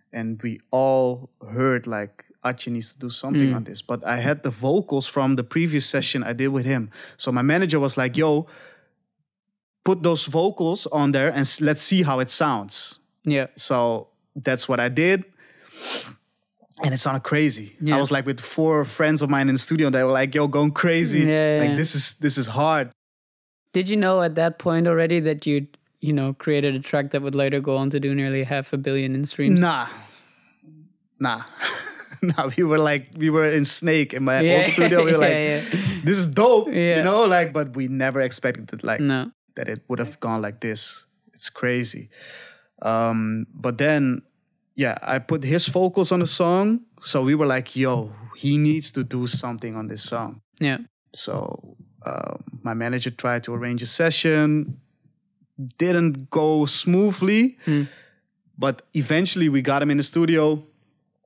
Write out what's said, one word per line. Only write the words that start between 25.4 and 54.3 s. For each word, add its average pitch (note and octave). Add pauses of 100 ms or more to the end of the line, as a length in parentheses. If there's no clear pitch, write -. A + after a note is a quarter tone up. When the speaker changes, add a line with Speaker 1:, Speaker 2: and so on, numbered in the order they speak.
Speaker 2:
you'd, C#3+ (320)
you D3+
know, C3+
created C#3+
a C3
track C#3+
that C#3
would C#3
later C#3
go C#3
on C3+
to C#3+
do C#3
nearly C3+
half C3+
a D3
billion C3+
in C#3
streams? D#3+
Speaker 1:
Nah. D#3 (1300)
Nah. A2+
<laughs> - (680)
Nah, D#3+
we F3+
were, D#3
like, D3
we D#3
were D#3
in D3+
Snake D#3
in C3+
my C3
Speaker 2:
Yeah. E3+
Speaker 1:
old F3+
studio. E3
We D#3+
were D#3+
Speaker 2:
<laughs> D3+
Speaker 1:
like, D#3
Speaker 2:
Yeah, D3+ (100)
yeah. F#3+
Speaker 1:
"This F#3
is F3+
dope," G#3+
Speaker 2:
Yeah. E3+
Speaker 1:
you D#3+
know, G#3
like, F3
but C#3
we C3
never C3
expected B2
that, -
like, A2+
Speaker 2:
No. C3+ (240)
Speaker 1:
that -
it A2
would B2
have A2+
gone A2+
like G#2+
this. - (280)
It's -
crazy. B2 (720)
Um, A2+
but A#2+
then C#3 (580)
yeah, B2+ (200)
I C3
put C#3+
his D#3
vocals F3+
on F3+
the E3+
song. F3+ (340)
So C3+
we D3+
were D3+ (100)
like, B2+
"Yo, B2 (260)
he C#3+
needs D3+
to C3+
do B2
something A#2
on A2
this G#2+
song." A2 (180)
Speaker 2:
Yeah. C#3 (340)
Speaker 1:
So, - (300)
uh, G1+ (280)
my A#2
manager A#2+
tried A#2+
to A#2
arrange A#2+
a A#2
session. D3+ (960)